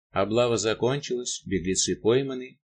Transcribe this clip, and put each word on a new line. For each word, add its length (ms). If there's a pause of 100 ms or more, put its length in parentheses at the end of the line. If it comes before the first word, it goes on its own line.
(120)
Облава 460
закончилась, 880
беглецы 520
пойманы, 680